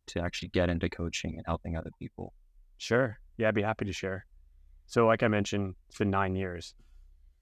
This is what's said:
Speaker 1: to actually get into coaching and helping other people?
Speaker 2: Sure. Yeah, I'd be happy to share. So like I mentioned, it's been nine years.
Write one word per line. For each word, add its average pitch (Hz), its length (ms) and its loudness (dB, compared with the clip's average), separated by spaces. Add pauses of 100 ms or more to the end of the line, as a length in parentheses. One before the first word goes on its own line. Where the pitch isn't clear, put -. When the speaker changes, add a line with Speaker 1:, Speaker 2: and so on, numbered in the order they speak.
Speaker 1:
to - 120 -4
actually 87 300 -4
get 90 200 4
into 85 200 0
coaching - 480 -6
and 82 100 -12
helping 85 280 -4
other - 240 -6
people? - 340 -12 (440)
Speaker 2:
Sure. 117 400 0 (200)
Yeah, 113 100 2
I'd 107 80 2
be 104 80 2
happy 110 220 -2
to 95 80 -4
share. 92 340 -6 (580)
So 117 220 4
like 113 160 4
I 120 60 6
mentioned, 101 440 0 (160)
it's - 80 -20
been 104 140 4
nine 95 240 2
years. 90 400 -6 (680)